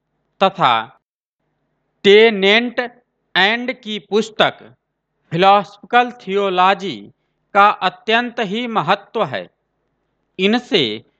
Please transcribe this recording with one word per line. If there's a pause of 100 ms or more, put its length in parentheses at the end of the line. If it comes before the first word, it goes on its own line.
(420)
तथा (1300)
टेनेंट (560)
एंड (100)
की (120)
पुस्तक (760)
फिलॉसफिकल
थियोलॉजी (600)
का (160)
अत्यंत
ही
महत्व
है। (920)
इनसे (360)